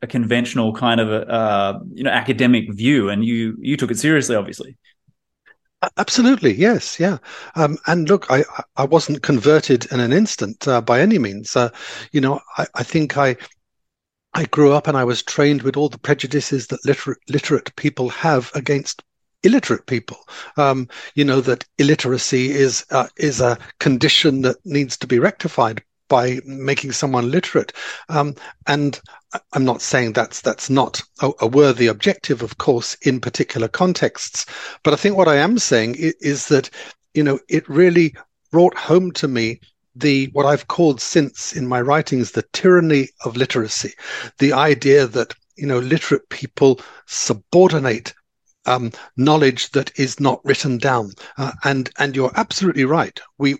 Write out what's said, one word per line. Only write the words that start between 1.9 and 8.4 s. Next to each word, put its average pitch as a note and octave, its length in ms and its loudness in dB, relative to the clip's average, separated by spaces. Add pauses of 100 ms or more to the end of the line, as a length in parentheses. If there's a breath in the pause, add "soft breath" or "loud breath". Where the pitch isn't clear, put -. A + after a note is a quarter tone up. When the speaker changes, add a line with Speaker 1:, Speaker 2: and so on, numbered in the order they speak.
Speaker 1:
you C3 100 -10
know, C#3 60 0
academic A#2 640 0
view, A2+ 360 0
and G#2 140 -2
you, A2+ 360 -2
you C#3+ 180 -4
took A#2+ 140 -4
it A2 80 -6
seriously, D3 360 0
obviously. A#2 400 -8 (1080 soft breath)
Speaker 2:
A-, - 140 -4
absolutely, G3+ 580 2
yes, G3+ 440 0
yeah. E3+ 200 0 (360 loud breath)
Um, D#3 300 0
and D#3+ 240 0
look, G3 220 2
I, C3+ 80 4 (180)